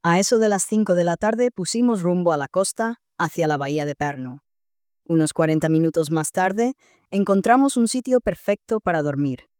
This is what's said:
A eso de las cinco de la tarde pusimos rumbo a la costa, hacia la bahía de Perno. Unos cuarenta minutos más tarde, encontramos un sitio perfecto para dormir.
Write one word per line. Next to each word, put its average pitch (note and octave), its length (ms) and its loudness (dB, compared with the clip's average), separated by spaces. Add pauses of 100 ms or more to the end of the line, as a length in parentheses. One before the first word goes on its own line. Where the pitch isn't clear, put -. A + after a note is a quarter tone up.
A F3 180 2
eso A3 200 2
de A3 100 4
las G3 140 0
cinco G#3+ 320 0
de F3 80 2
la E3+ 120 0
tarde A3+ 360 0
pusimos A3+ 500 -2
rumbo F3 320 2
a D3 40 0
la C#3 100 -4
costa, A3+ 520 -4 (180)
hacia D#3+ 300 -2
la D3+ 80 0
bahía C#3+ 300 -4
de D3 100 -6
Perno. C3+ 480 -8 (640)
Unos D#3+ 280 0
cuarenta D#3+ 360 0
minutos D#3+ 420 0
más D#3 200 -2
tarde, G3+ 420 -2 (380)
encontramos G3+ 680 2
un A#3 100 2
sitio B3+ 340 0
perfecto G#3 580 -4
para E3 220 0
dormir. C#3 480 -4 (100)